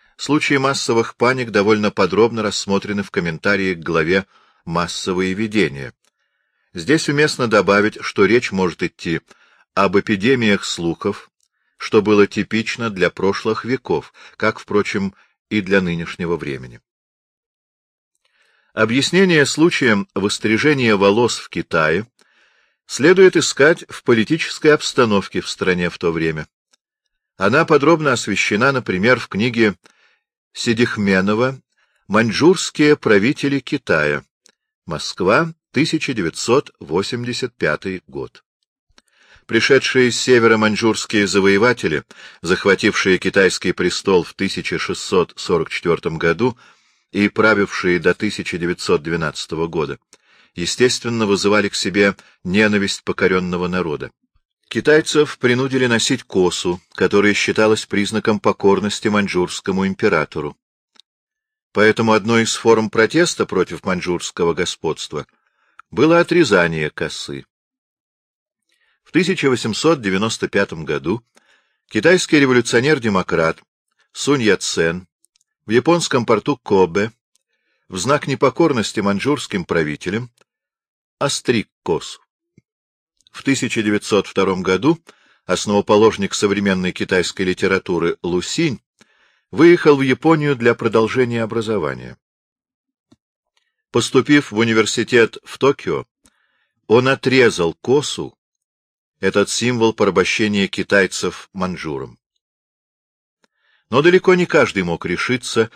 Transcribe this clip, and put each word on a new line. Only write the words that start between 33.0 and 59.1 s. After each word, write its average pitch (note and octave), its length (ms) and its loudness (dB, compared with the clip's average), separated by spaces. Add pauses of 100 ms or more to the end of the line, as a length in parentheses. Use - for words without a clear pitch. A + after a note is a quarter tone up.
Китая». D2+ 640 -2 (600)
Москва, G#2 720 -2 (160)
тысяча D#3 420 -2
девятьсот A2+ 680 -2
восемьдесят A#2 760 -6
пятый F2 540 -6
год. C2+ 340 -14 (1040)
Пришедшие B2 640 2
с - 80 -6
севера A#2 380 4
маньчжурские G#2+ 680 0
завоеватели, G2 800 2 (380)
захватившие F#2 720 2
китайский F#2 560 0
престол F2+ 500 0
в - 120 -14
тысяча F#2 440 -6
шестьсот - 580 -2
сорок - 340 -2
четвёртом E2 480 -4
году E2+ 400 0 (540)
и G2+ 180 0
правившие G2+ 680 0
до F2+ 140 2
тысяча G2 460 -6
девятьсот E2+ 440 -2
двенадцатого D#2+ 640 -6
года, D2+ 320 -6 (560)
естественно, A#2 720 -2
вызывали G2+ 460 0
к - 60 -8
себе G2 380 0 (300)
ненависть G2+ 600 0
покорённого F2+ 640 -2
народа. D#2+ 420 -6 (580)
Китайцев D3+ 720 0
принудили B2+ 480 0
носить A#2 380 0
косу, F2+ 540 -2 (140)
которая G2+ 400 2
считалась A2 540 0
признаком G#2 540 -2
покорности G2+ 680 0
маньчжурскому F#2+ 800 -2